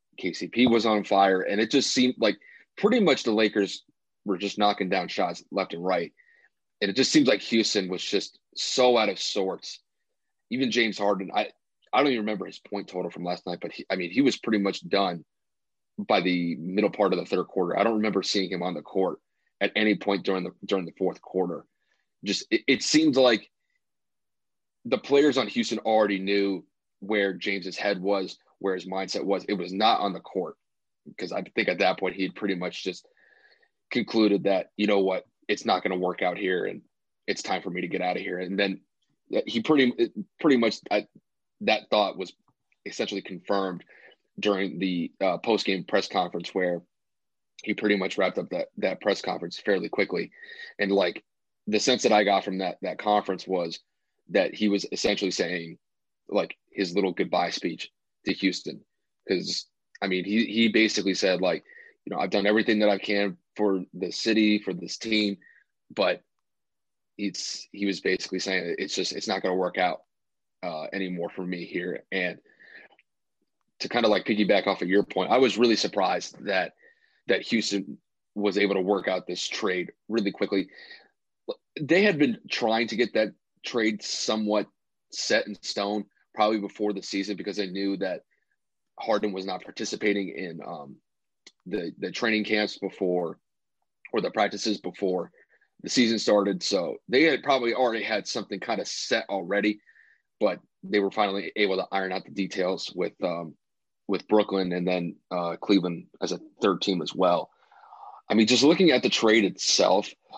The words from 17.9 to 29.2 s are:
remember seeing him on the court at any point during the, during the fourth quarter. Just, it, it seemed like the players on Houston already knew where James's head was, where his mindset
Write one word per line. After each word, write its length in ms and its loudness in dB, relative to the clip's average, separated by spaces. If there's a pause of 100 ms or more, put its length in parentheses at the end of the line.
remember 260 0
seeing 280 -2
him 120 -4
on 120 -4
the 80 -8
court 360 -2 (420)
at 160 0
any 200 4
point 280 -2
during 200 0
the, 80 -8 (120)
during 220 -2
the 100 -14
fourth 240 -2
quarter. 460 -4 (580)
Just, 260 -4
it, 160 2
it 160 2
seemed 340 4
like 340 4 (1400)
the 120 0
players 400 4
on 100 0
Houston 320 -2
already 380 2
knew 460 0 (360)
where 340 0
James's 420 -6
head 240 -2
was, 380 -2 (200)
where 160 -2
his 120 -8
mindset 380 -6